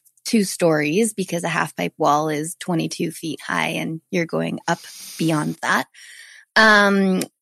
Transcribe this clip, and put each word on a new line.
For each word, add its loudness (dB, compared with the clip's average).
two 2
stories 0
because -4
a -4
half -2
pipe -4
wall 2
is -6
twenty-two -4
feet -10
high -4
and -6
you're -2
going -4
up -2
beyond 0
that. 0
Um, 6